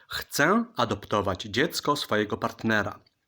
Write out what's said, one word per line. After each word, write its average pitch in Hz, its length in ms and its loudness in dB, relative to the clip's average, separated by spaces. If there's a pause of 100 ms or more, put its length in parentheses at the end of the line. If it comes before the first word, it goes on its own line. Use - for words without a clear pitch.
„Chcę 190 560 2 (120)
adoptować 101 680 0
dziecko 135 540 0
swojego 107 400 0
partnera”. 107 640 -2 (280)